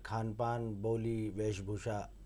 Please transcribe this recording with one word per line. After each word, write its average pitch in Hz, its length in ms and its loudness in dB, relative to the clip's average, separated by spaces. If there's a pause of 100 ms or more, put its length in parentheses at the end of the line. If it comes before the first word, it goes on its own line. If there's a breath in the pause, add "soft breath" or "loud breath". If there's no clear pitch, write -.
खान 113 260 0
पान, 117 320 2 (200)
बोली, 110 560 2
वेशभूषा 104 600 0 (280)